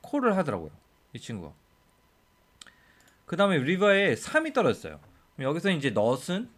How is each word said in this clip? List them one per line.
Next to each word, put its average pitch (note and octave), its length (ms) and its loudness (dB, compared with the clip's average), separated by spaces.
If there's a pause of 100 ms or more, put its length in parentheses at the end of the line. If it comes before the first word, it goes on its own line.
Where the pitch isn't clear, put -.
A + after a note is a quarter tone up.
콜을 B3 360 0
하더라고요, G2 340 -4 (420)
이 A#2+ 60 -12
친구가. E2+ 340 -12 (1700)
그 - 100 -8
다음에 F#3+ 220 4
리버에 F#3 580 4
삼이 D#4 380 -2
떨어졌어요. G#2 460 0 (360)
그럼 C3+ 140 -4
여기서 E3+ 220 -2
이제 C#3 200 0
넛은 C3 680 0